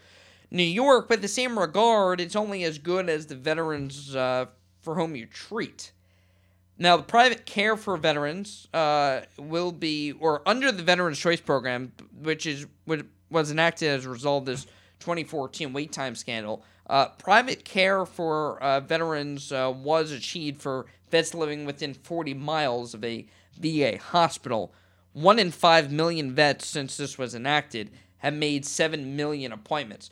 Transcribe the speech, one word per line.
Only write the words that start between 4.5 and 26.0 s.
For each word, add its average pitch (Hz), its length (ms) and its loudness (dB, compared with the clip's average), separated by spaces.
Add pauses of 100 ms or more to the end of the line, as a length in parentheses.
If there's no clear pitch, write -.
for 160 140 -6
whom 165 220 -2
you 113 80 -10
treat. - 680 -10 (840)
Now, 175 180 6
the 151 80 4
private 233 420 4
care 208 300 0
for 202 220 -4
veterans, 156 760 -2
uh, 147 480 2 (160)
will 170 360 -4
be, 151 400 -4
or 156 320 0
under 254 260 2
the 180 120 -4
Veterans 175 360 2
Choice 170 220 2
Program, 127 500 -2 (300)
which 156 240 -4
is, 143 200 -6 (200)
which 156 200 -2 (240)
was 151 220 0
enacted 165 380 2
as 131 160 -2
a 131 40 -10
result 135 340 -2
of - 20 -10
this 131 220 -6 (340)
twenty 170 240 -4
fourteen 139 480 -8
wait 151 180 -6
time 131 240 -6
scandal, 110 480 -8 (240)
uh, 135 200 4
private - 580 2
care 190 400 2
for, 156 580 -4
uh, 139 160 2
veterans, 147 720 -4
uh, 131 240 0
was 156 360 0
achieved 143 500 -8
for 131 240 -6 (260)
vets 165 220 2
living 151 320 -4
within 143 280 -8
forty 160 400 -6
miles 135 600 -2
of 110 100 -12
a 117 220 -6 (320)
V 156 260 0
A 107 140 2
hospital. 127 760 0 (400)
One 190 260 6
in 180 120 2
five 165 400 6
million 156 420 0